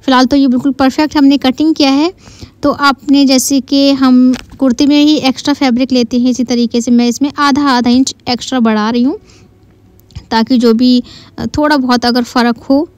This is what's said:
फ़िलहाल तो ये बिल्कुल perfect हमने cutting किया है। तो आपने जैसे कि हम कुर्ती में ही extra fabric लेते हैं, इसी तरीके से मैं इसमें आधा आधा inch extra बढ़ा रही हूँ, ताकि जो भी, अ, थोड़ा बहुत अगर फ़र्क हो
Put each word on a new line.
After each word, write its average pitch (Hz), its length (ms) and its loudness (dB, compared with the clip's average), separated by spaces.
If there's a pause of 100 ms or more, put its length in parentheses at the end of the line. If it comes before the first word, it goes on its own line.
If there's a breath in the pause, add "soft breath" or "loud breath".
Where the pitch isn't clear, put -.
फ़िलहाल 254 240 2
तो 262 100 0
ये 277 120 2
बिल्कुल 254 260 0
perfect 285 440 -2
हमने 277 200 4
cutting 302 380 0
किया 269 160 0
है। 302 200 0 (520 loud breath)
तो 294 80 0
आपने 285 540 0
जैसे 269 360 0
कि 277 320 0
हम 254 400 2 (260)
कुर्ती 269 260 0
में 285 120 2
ही 294 220 2
extra 262 340 -2
fabric 262 380 -2
लेते 247 280 0
हैं, 247 100 0
इसी 247 140 -2
तरीके 240 380 -2
से 247 100 -4
मैं 240 160 2
इसमें 269 320 -4
आधा 285 280 0
आधा 247 220 0
inch 262 240 0 (160)
extra 254 300 -4
बढ़ा 220 300 0
रही 240 140 -2
हूँ, 311 140 -2 (1120 soft breath)
ताकि 226 260 0
जो 233 160 4
भी, 247 280 2 (380 loud breath)
अ, 233 80 -8
थोड़ा 302 300 0
बहुत 247 280 -2
अगर 240 200 0
फ़र्क 233 380 -2
हो 285 240 0 (100)